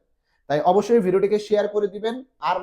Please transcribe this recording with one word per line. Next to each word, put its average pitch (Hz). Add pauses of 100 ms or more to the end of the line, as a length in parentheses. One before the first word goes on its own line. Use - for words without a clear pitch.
(480)
তাই 147 (100)
অবশ্যই 208
ভিডিওটিকে 196
শেয়ার 208
করে 208
দিবেন। 220 (340)
আর 180